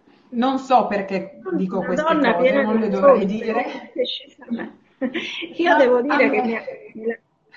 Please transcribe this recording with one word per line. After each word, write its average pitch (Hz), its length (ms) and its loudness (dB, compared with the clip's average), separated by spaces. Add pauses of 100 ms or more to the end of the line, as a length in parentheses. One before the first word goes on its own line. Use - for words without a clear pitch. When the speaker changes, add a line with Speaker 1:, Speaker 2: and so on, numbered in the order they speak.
(300)
Speaker 1:
Non 254 280 0
so 247 300 4
perché 196 600 -6
dico 190 280 -2
Speaker 2:
Una - 80 -4
Speaker 1:
queste 294 180 -2
Speaker 2:
donna 294 300 2
Speaker 1:
cose, - 80 0
Speaker 2:
piena 269 200 4
Speaker 1:
non 220 120 0
Speaker 2:
di 226 60 2
Speaker 1:
le 214 80 -2
dovrei 208 360 4
Speaker 2:
risorse, - 20 -2
Speaker 1:
dire. 220 680 -4
Speaker 2:
decisamente. - 880 -10 (760)
Io 349 140 0
Speaker 1:
Ma 320 60 4
Speaker 2:
devo 247 240 4
dire 285 240 2
Speaker 1:
a - 60 2
Speaker 2:
che - 120 0
Speaker 1:
me - 0 -
Speaker 2:
mi 226 140 -2
ha-, - 640 -10 (380)